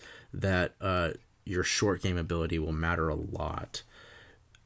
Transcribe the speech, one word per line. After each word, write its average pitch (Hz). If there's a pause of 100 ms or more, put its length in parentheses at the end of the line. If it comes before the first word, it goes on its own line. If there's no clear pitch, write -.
(340)
that, 92
uh, 90 (340)
your 90
short 95
game 92
ability 82
will 80
matter 82
a 76
lot, 78 (840)